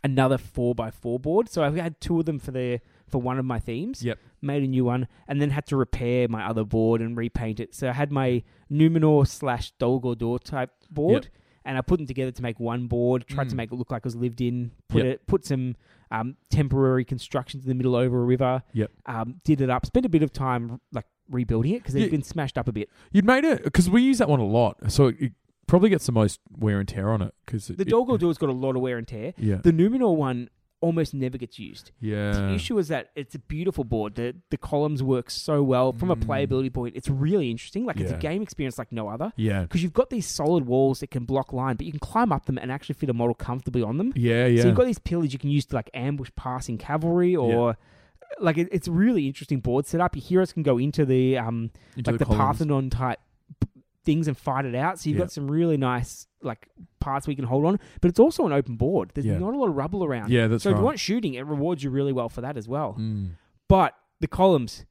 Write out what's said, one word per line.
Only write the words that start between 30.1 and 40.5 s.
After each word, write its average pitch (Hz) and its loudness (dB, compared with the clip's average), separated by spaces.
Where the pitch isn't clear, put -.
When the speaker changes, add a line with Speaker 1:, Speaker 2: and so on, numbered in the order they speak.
Speaker 1:
one 127 -2
almost 165 0
never 131 -4
gets 123 -12
used. - -18
Speaker 2:
Yeah. 104 -2
Speaker 1:
The 98 0
issue - -2
is 165 0
that 143 -6
it's 143 -12
a 147 -10
beautiful 156 -4
board. 107 -2
The, 123 -6
the 147 -4
columns 151 -2
work 131 0
so 147 0
well. 131 2
From 120 -4
a 170 4
Speaker 2:
Mm. 113 -2
Speaker 1:
playability 135 -2
point, 120 -6
it's - -12
really 143 0
interesting. 196 -8
Like, 202 -6
it's 92 -2
a 80 -4
Speaker 2:
Yeah. 82 -8
Speaker 1:
game 170 -4
experience 143 -8
like - -10
no 113 -6
other. 131 -6
Speaker 2:
Yeah. 98 0
Speaker 1:
'Cause 165 0
you've 175 -4
got 254 2
these 226 -4
solid 151 0